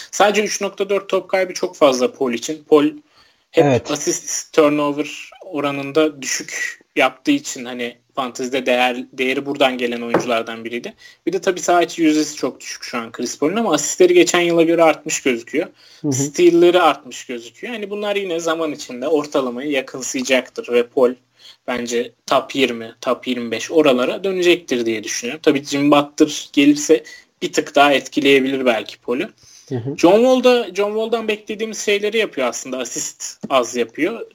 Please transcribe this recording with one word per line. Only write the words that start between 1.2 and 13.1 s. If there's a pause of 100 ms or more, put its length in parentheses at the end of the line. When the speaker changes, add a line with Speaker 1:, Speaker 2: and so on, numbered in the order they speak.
Speaker 1:
kaybı
çok
fazla
Paul
için.
Paul (680)
hep
Speaker 2:
Evet.
Speaker 1:
asist
turnover (160)
oranında
düşük (140)
yaptığı
için
hani (180)
fantezide
değer, (160)
değeri
buradan
gelen
oyunculardan
biriydi. (320)
Bir
de
tabii
saha
içi
yüzdesi
çok
düşük
şu
an